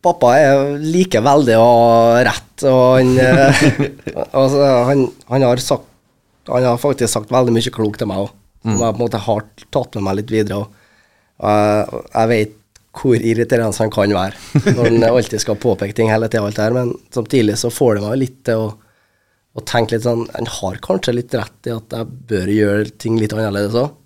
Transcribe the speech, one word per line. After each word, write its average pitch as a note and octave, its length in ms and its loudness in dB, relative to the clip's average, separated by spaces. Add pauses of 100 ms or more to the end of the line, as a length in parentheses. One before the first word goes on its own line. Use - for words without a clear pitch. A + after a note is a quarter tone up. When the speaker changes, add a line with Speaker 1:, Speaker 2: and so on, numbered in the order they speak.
Speaker 1:
pappa B2+ 340 2
er, C#3+ 400 2
liker D#3+ 480 0
veldig C#3 320 4
å A2+ 80 6
ha A#2 580 4
rett, - 400 -4
og C3 340 4
han, B2+ 200 4
eh, C3 360 4 (460)
<laughs> - 320 -10
altså, C3+ 300 2 (240)
han, C3+ 220 2 (200)
han C3 160 0
har B2 160 2
sagt, - 280 -4 (600)
han B2+ 160 -2
har A#2+ 140 2
faktisk B2+ 340 -2
sagt G#2 220 -6
veldig B2 220 2
mye A2+ 180 -2
klokt G#2+ 260 -4
til G#2 120 -6
meg G2 140 -4
også, - 60 -14
som - 100 -20 (220)
Speaker 2:
Mm. G#2+ 180 -2
Speaker 1:
jeg A2+ 140 -2
på - 20 -10
en A#2+ 60 -2
måte A#2 180 -4
har A2 220 -2 (240)
tatt - 260 -4
med G#2 100 -6
meg G2 140 -2
litt G#2+ 160 -6
videre, G2+ 240 -2
og, G#2 100 -6 (720)
og - 60 -8
jeg, G#2 560 0 (140)
jeg A2+ 160 2
vet G#2+ 220 -2 (400)
hvor A#2+ 280 0
irriterende A2+ 560 0
han G#2+ 160 -2
kan G2+ 160 0
være, G2 240 -2 (300)
når A#2 240 2
han A2+ 180 4
alltid A2+ 380 0
skal G#2+ 160 -4
påpeke G#2 340 -2
ting A2 160 0
hele A2 160 0
tiden A2 160 -2
og G2+ 80 -4
alt G#2+ 80 -8
det G#2+ 80 -2
her, A#2 80 0
men B2 220 -4 (140)
samtidig A2+ 480 0
så A#2+ 120 -4
får A2+ 300 0
det - 20 -6
meg A2 160 -4
litt C3 260 -4
til A2+ 200 -2
å, G#2+ 80 -6 (840)
å A2 60 -10
tenke A2+ 320 -2
litt A#2 140 -4
sånn, A#2 220 -2
han - 200 -8
har - 320 -8
kanskje A2 320 -4
litt A#2+ 220 -6
rett - 340 -8
i A#2 60 -8
at A2+ 180 -14
jeg A#2 160 -8 (140)
bør F#2+ 260 -4
gjøre G#2 480 0
ting A2+ 220 -4
litt G#2+ 160 -4
annerledes G#2 400 -4
også. C#3+ 180 -2 (120)